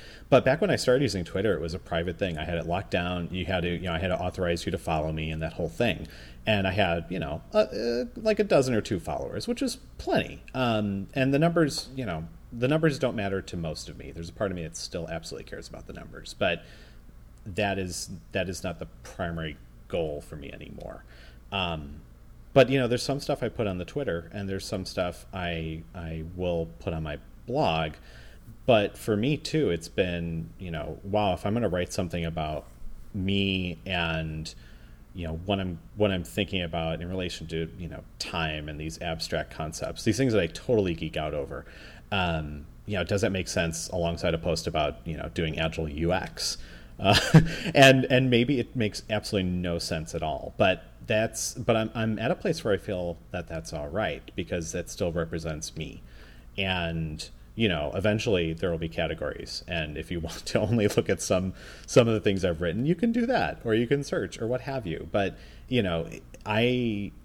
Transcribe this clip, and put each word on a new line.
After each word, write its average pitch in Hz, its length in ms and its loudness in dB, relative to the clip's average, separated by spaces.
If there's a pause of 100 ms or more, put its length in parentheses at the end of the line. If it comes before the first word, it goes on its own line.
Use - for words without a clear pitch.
(300)
But 127 160 8
back 131 160 4
when 196 80 4
I 123 80 4
started 127 240 6
using 95 240 0
Twitter, 98 280 2
it 76 60 -2
was 80 140 -4
a 92 60 -4
private 85 380 -2
thing. 87 200 -2
I 76 80 -4
had 85 120 -2
it 78 80 -4
locked 87 260 -2
down. 87 380 0
You 90 140 -4
had 90 200 0
to, 87 80 0
you 85 120 -2
know, 90 100 -2
I 82 60 0
had 92 80 0
to 87 100 2
authorize 87 480 0
you 85 60 -2
to 87 60 0
follow 80 340 0
me 78 180 -2
and 78 120 -4
that 80 120 -4
whole 85 140 -2
thing. 82 400 0 (400)
And 101 180 4
I 95 60 2
had, 87 380 2
you 90 100 -4
know, 73 220 -4 (100)
a, 214 80 4 (560)
a, - 60 -12
like, 214 180 2
a 214 60 4
dozen 139 280 6
or 107 60 4
two 95 220 0
followers, - 480 -4
which 240 120 -2
is 269 180 -2 (180)
plenty. - 460 -2 (100)
Um, 107 600 2
and 135 200 2
the 139 60 6
numbers, 165 540 4
you 135 120 -6
know, 80 180 -4 (300)
the 120 160 2
numbers 156 280 4
don't 117 180 0
matter 98 260 0
to - 160 -8
most 82 320 -4
of 67 80 -10
me. 71 140 -12
There's 82 180 -8
a - 40 -12
part 101 180 0
of 92 40 -4
me 85 80 -4
that 78 140 -8
still 85 320 -6
absolutely 80 400 -8
cares - 180 -10
about - 200 -14
the - 60 -10
numbers, - 460 -14
but 87 240 4 (840)
that 98 320 2
is, 92 340 -4 (200)
that 92 160 0
is 92 160 -6
not 87 160 -4
the 85 80 -8 (160)
primary 82 540 -4 (320)
goal 78 320 -2
for - 160 -12
me 69 160 -12
anymore. - 500 -12 (480)
Um, 80 440 -2 (580)
but, 127 160 8
you 135 100 2
know, 123 80 2
there's 117 160 0
some 139 160 -2
stuff - 240 -2
I 113 60 0
put 107 180 -2
on 92 100 -2
the 90 80 -4
Twitter, 95 480 -4
and 101 140 -6
there's 98 180 -4
some 95 200 -4
stuff 90 480 -4
I, 82 500 -4 (120)
I 82 280 -6 (120)
will 87 320 0 (120)
put 90 140 -4
on 80 100 -2
my 76 140 -4 (300)
blog. 82 460 2 (720)
But 107 320 6
for 110 180 2
me, 131 220 2
too, 147 320 0
it's 85 180 0
been, 85 600 0 (100)
you 92 100 -8
know, 76 340 -6
wow, 98 300 2
if - 120 -2
I'm 101 80 2
gonna 113 160 2
write 90 240 0
something 87 320 -2
about 78 400 -4 (480)
me 95 720 0
and, 80 680 -2 (600)
you 85 140 -6
know, 80 180 -4
what 98 140 2
I'm, 90 200 -2 (160)
what 101 160 4
I'm 90 120 0
thinking 95 380 -2
about 82 400 -2
in 87 80 -6
relation 90 380 -4
to, 82 300 -2
you 90 100 -8
know, 80 160 -12 (160)
time 78 500 -2
and 76 100 -8
these 80 220 -6
abstract 82 500 -4
concepts, - 520 -6
these 104 140 2
things 127 160 4
that 101 80 6
I 85 60 4
totally 98 460 2
geek 80 240 -4
out 78 160 -2
over, - 320 -6 (460)
um, 80 540 0 (200)
you 104 120 -4
know, 87 60 2
does 95 180 0
that 104 100 2
make 92 160 -2
sense 82 420 0
alongside 85 440 0
a 82 40 2
post 82 300 0
about, 78 380 0
you 80 120 -6
know, 73 160 -6
doing 80 240 0
agile 80 320 -2
U 82 240 2
X? - 440 -4 (420)
Uh, 95 180 8 (160)
<laughs> 160 80 12 (340)
and, 135 300 10
and 131 240 6
maybe 123 300 6
it - 160 -2
makes 107 340 0
absolutely 101 400 2
no 87 300 0
sense 80 340 -4
at 80 80 -4
all, 73 360 -4
but 92 260 4 (240)
that's, 110 480 0
but 117 200 2
I'm, 110 200 2
I'm 110 240 0
at 117 120 2
a 185 40 0
place - 280 0
where 107 100 4
I 95 40 6
feel 90 400 -2 (140)
that 87 160 -4
that's 82 260 -8
all 73 140 -4
right 85 480 -2
because 85 360 -4
that 87 180 -4
still 87 220 -2
represents 80 640 -4
me. - 280 -8 (540)
And, 82 680 0 (280)
you 113 120 4
know, 76 280 0
eventually 95 580 2
there 85 180 0
will 82 60 0
be 82 100 -2
categories. 80 800 -4
And 78 300 -4
if 80 140 -6
you 85 80 -2
<laughs> - 20 -4
want - 240 -8
to - 140 2
only 104 280 4
look - 220 2
at 98 120 0
some, 92 320 2 (320)
some 120 220 8
of 113 60 4
the 107 60 4
things 98 260 2
I've 85 160 2
written, 90 240 0
you 170 100 4
can 233 160 2
do 233 140 2
that, 226 400 2
or 113 80 2
you 117 140 6
can 143 160 2
search 131 360 -2
or 113 80 -2
what 127 140 0
have 135 240 -6
you. 85 260 -4
But, 98 260 2 (300)
you 123 140 4
know, 82 260 2 (380)
I 113 640 2 (120)